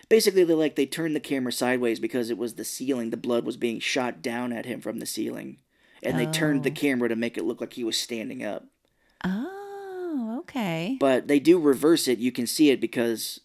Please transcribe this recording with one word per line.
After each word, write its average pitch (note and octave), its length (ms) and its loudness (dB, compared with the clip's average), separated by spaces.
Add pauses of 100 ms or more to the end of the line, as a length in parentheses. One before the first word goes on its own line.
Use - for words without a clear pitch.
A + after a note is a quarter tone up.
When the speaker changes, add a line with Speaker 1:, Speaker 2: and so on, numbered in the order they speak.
Speaker 1:
Basically, G#3 360 6
they, E3 80 4
like, D#3 220 2
they C#3+ 100 2
turned D#3+ 300 -4
the D3 60 -2
camera B2+ 320 -2
sideways B2 480 0
because A2+ 280 -2
it A#2 80 0
was A2 180 -4
the F#2+ 100 -10
ceiling. B2+ 440 -2
The A#2 80 -4
blood A#2 280 0
was A#2+ 120 -4
being A2+ 220 -2
shot - 420 -2
down B2 320 -4
at A2+ 120 -6
him A#2+ 160 -8
from A2+ 180 -8
the - 60 -8
ceiling. A#2 520 -8 (460)
And B2+ 160 -2
they - 60 2
turned D3+ 380 0
the C3 80 0
Speaker 2:
Oh. - 40 -10
Speaker 1:
camera B2+ 340 0
to A2+ 80 0
make A#2 200 -4
it G2 80 -4
look A2+ 160 -4
like A#2 120 -10
he B2 120 -8
was A2 120 -2
standing A#2 480 -6
up. G2+ 200 -8 (600)
Speaker 2:
Oh, F4+ 1120 -6
okay. G3 600 -4
Speaker 1:
But C3 280 2
they C#3+ 120 4
do D#3+ 200 6
reverse D3 480 4
it. B2 120 2
You B2 120 0
can A#2+ 160 -2
see D3+ 220 6
it B2 100 6
because A#2 640 -2